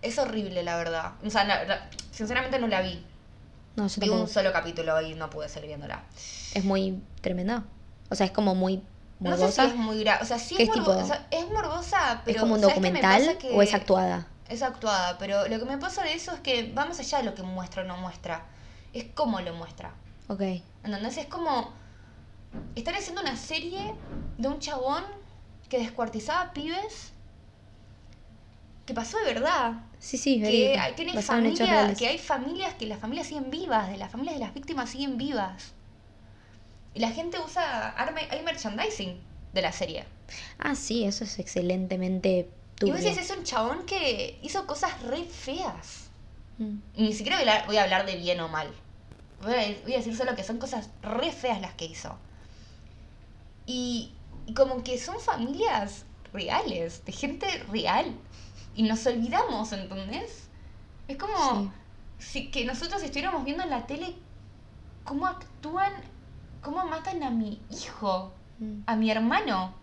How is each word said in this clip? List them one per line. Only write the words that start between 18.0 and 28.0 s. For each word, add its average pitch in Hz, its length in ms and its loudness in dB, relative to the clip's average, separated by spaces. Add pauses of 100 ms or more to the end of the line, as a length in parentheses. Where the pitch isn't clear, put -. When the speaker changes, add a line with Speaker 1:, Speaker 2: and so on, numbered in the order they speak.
Speaker 1:
Es 233 120 -8 (100)
cómo 233 260 2
lo 175 140 -6
muestra. 165 380 -12 (340)
Speaker 2:
Ok. 196 140 -4 (420)
Speaker 1:
¿Entendés? 214 360 -4
Es 294 80 -6
como 302 460 0 (1000)
estar 233 220 -4
haciendo 381 240 -6
una 277 160 -2
serie 349 580 -6 (440)
de 233 100 0
un 294 100 -2
chabón 294 460 -2 (640)
que 254 100 2
descuartizaba 240 720 -2
pibes, 349 600 -6 (1700)